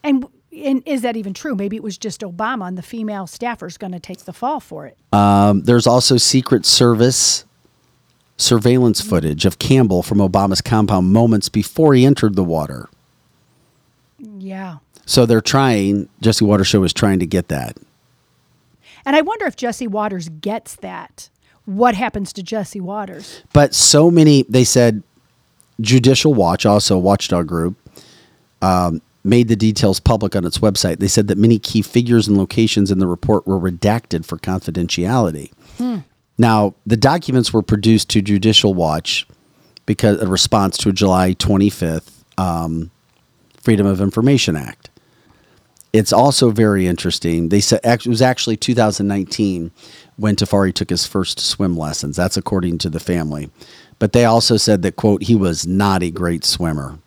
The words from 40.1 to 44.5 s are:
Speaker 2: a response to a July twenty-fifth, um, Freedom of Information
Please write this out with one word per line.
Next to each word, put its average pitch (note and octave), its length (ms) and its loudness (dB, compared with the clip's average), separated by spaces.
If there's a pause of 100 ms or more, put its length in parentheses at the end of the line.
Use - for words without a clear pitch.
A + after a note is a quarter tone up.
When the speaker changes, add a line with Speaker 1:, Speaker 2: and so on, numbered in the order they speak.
Speaker 2:
a G#2+ 80 -2
response G2 500 0
to G#2 120 0
a - 20 -2
July F#2 400 2
twenty-fifth, F#2+ 920 -2 (140)
um, E2 520 -4 (680)
Freedom G2+ 260 2
of G2 160 0
Information A2+ 520 0